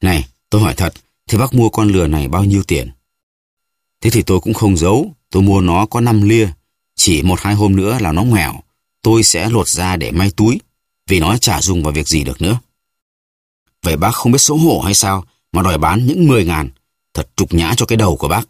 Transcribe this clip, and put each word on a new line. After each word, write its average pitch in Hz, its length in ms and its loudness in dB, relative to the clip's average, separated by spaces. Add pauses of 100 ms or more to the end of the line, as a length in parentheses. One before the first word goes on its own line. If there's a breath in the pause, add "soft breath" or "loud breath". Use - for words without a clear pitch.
"Này, 85 260 -2 (220)
tôi 107 120 2
hỏi 82 160 0
thật, 82 160 -2 (340)
thế - 100 -2
bác 131 160 -2
mua 117 160 4
con 107 200 0
lừa 92 180 2
này 76 200 -2
bao 87 180 -2
nhiêu 98 180 2
tiền?" 64 280 -4 (1120)
Thế 113 80 0
thì 117 140 2
tôi 92 160 0
cũng 113 140 -4
không 101 240 2
giấu, 113 340 0 (180)
tôi 98 140 2
mua 98 180 4
nó 90 240 0
có 120 160 -4
năm 113 200 2
lia. 107 280 2 (460)
Chỉ 80 260 0
một 90 180 0
hai 101 160 -2
hôm 104 200 2
nữa 101 260 -2
là 85 100 -2
nó 87 120 0
ngoẻo, 107 380 0 (400)
tôi 113 220 2
sẽ 92 260 0
lột 113 180 0
ra 92 280 -4
để 65 160 -6
may 95 200 0
túi, 113 280 0 (480)
vì 95 120 0
nó 92 180 0
chả 90 240 -2
dùng 87 220 -2
vào 76 100 -2
việc 76 140 -4
gì 76 160 -2
được 65 180 -8
nữa. 104 180 0 (1200)
Vậy 82 160 -2
bác 95 140 0
không - 200 0
biết 135 100 4
xấu 151 160 0
hổ 156 240 2
hay 98 120 -2
sao 98 320 -2 (260)
mà 90 100 0
đòi 90 160 0
bán 85 280 0
những 160 220 2
mười 120 180 4
ngàn? 78 240 -4 (440)
Thật - 220 -6
trục 85 180 -2
nhã 82 240 2
cho 120 80 0
cái 113 120 0
đầu 95 200 0
của 71 100 -6
bác. 92 220 -2